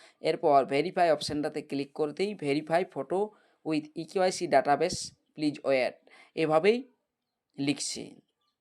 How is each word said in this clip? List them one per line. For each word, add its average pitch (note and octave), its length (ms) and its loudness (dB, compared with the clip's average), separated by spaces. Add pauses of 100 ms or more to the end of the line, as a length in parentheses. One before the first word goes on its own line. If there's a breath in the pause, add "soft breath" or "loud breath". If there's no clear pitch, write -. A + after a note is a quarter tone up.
(220 loud breath)
এরপর C#3 440 4
ভেরিফাই E3+ 460 2
অপশনটাতে D3 500 -4
ক্লিক C#3+ 320 -8
করতেই D#3 420 -4
"ভেরিফাই D3+ 500 0
ফটো F#3 340 -6 (460 soft breath)
উইথ D#3 200 -2 (100)
ইকেওয়াইসি F#3 520 -2
ডাটাবেস C#3+ 480 2 (380)
প্লিজ D3+ 300 -2
ওয়েট", C3 320 0 (400 soft breath)
এভাবেই D#3+ 420 2 (800)
লিখছে, C#3 460 -4 (580)